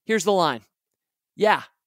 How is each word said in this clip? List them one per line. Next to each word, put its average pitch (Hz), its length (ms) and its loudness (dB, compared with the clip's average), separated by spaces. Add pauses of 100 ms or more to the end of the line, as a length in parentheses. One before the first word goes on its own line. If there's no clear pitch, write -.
Here's 220 200 -2
the 202 80 0
line. 151 320 0 (680)
"Yeah, 190 300 0 (220)